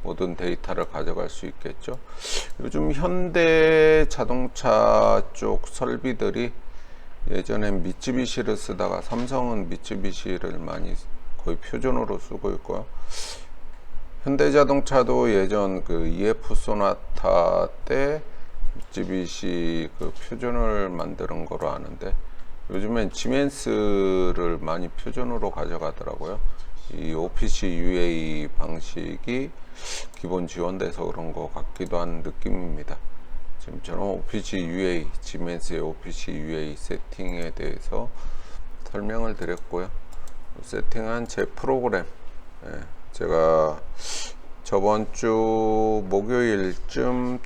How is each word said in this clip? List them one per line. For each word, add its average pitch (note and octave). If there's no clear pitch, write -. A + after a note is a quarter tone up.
모든 F2
데이터를 F2
가져갈 E2+
수 -
있겠죠. -
요즘 D3+
현대 D#3+
자동차 A2
쪽 G#2+
설비들이 A#2+
예전엔 G2
미쯔비시를 A#2
쓰다가 F#2
삼성은 B2
미쯔비시를 F#2+
많이 D#2+
거의 E2+
표준으로 A#2
쓰고 -
있고요. F#2
현대자동차도 C#3
예전 G2
그 E2
이에프 G2
소나타 F#2
때 C#3
미쯔비시 F2
그 F2+
표준을 A#2
만드는 E2+
거로 E2
아는데, -
요즘엔 G#2
지멘스를 G2
많이 E2+
표준으로 A#2+
가져가더라고요. D#2+
이 D#2+
오피씨 -
유에이 E2+
방식이 E2
기본 F2+
지원돼서 E2+
그런 E2
거 D#2+
같기도 -
한 E2+
느낌입니다. E2
지금처럼 -
오피씨 G2
유에이, F2+
지멘스의 E2
오피씨 D#2+
유에이 D#2
세팅에 -
대해서 -
설명을 G#2+
드렸고요. F2+
세팅한 A2+
제 -
프로그램, B2
예, -
제가 D#2+
저번 G#2
주 A2
목요일쯤 B2